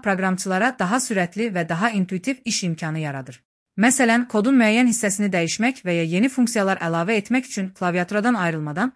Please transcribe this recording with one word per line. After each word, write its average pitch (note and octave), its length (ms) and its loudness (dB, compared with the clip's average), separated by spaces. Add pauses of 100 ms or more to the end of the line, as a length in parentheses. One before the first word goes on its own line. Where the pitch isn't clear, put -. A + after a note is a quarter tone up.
proqramçılara F#3+ 640 0 (100)
daha G3 240 0
sürətli G3 480 -2
və F3 180 -2
daha E3+ 220 0
intuitiv F#3+ 540 -2
iş - 200 -4
imkanı D#3+ 340 -4
yaradır. C#3 420 -8 (380)
Məsələn, A#3+ 520 4
kodun G#3+ 240 2
müəyyən A#3 320 6
hissəsini G#3 480 0
dəyişmək G3+ 480 -2
və F3+ 140 0
ya E3 100 0
yeni F3+ 220 2
funksiyalar A3 500 0
əlavə E3+ 400 0
etmək A#3+ 320 -2
üçün F#3+ 240 -6
klaviaturadan F#3 600 0
ayrılmadan E3 600 -2